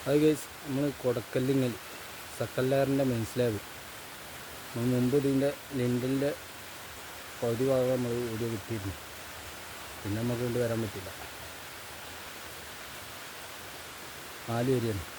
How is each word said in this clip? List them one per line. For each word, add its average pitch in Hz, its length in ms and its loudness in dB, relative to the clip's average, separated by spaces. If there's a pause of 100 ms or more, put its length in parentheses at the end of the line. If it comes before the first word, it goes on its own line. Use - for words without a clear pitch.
ഹായ് 143 180 6
ഗൈസ്, 151 240 6 (200)
നമ്മൾ 139 180 2 (160)
കൊടക്കല്ലിങ്ങൽ 127 720 4 (640)
സക്കല്ലാറിൻ്റെ 135 760 4
മെയിൻ 117 220 4
സ്ലാബ്. 117 280 2 (1120)
നമ്മൾ 120 200 2
മുമ്പ് 127 260 6
ഇതിൻ്റെ 139 300 6 (300)
ലിൻഡലിൻ്റെ 127 500 2 (1080)
പകുതി 117 300 2
ഭാഗം 127 260 6
നമ്മൾ 123 180 2 (160)
വീഡിയോ 113 240 0
കിട്ടിയിരുന്നു. 98 420 -2 (1040)
പിന്നെ 104 220 -2
നമുക്ക് 120 240 0
കൊണ്ട് 120 180 0
വരാൻ 113 220 2
പറ്റില്ല. 98 240 -6 (3500)
നാല് 120 300 2
വരിയാണ്. 110 280 2 (140)